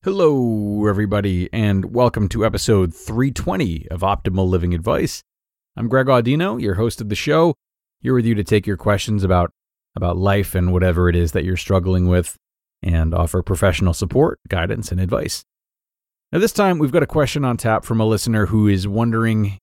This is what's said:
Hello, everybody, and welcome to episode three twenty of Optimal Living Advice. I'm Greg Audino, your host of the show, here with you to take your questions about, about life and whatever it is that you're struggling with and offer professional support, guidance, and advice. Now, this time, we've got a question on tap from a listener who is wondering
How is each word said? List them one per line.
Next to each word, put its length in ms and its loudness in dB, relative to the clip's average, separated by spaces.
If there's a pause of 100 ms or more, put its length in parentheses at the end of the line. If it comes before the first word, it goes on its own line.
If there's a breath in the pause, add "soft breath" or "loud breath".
Hello, 800 0
everybody, 640 0
and 440 0
welcome 340 2
to 160 -2
episode 500 2
three 360 -4
twenty 600 -4
of 120 -6
Optimal 440 -2
Living 280 0
Advice. 480 -2 (560)
I'm 100 -4
Greg 200 2
Audino, 520 0
your 140 -2
host 260 -2
of 80 -8
the 60 -2
show, 400 0 (480)
here 100 0
with 140 2
you 80 2
to 100 -2
take 220 0
your 100 -2
questions 480 0
about, 260 2 (460)
about 220 -2
life 360 0
and 200 2
whatever 340 2
it 80 2
is 160 2
that 120 -2
you're 120 -2
struggling 500 0
with 300 0 (460)
and 320 0
offer 280 0
professional 520 0
support, 520 0
guidance, 460 -4
and 80 -2
advice. 420 -4 (880)
Now, 80 -2
this 140 0
time, 260 2
we've 140 0
got 100 4
a 40 0
question 360 -2
on 140 -2
tap 300 -2
from 120 -2
a 80 2
listener 380 0
who 240 2
is 180 2
wondering 760 0